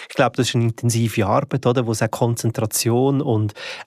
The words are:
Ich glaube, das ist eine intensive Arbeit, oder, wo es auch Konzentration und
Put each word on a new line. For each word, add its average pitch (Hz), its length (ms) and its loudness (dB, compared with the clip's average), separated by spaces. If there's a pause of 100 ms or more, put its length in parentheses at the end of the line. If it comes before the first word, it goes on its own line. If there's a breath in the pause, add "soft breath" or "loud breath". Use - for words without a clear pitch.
Ich - 60 -18
glaube, 131 200 2
das 123 140 0
ist - 60 -4
eine 117 100 4
intensive 113 600 0
Arbeit, 131 400 -2
oder, 123 220 2
wo 117 40 0
es 110 120 0
auch 110 80 -2
Konzentration 120 1080 0
und 107 340 0 (340 loud breath)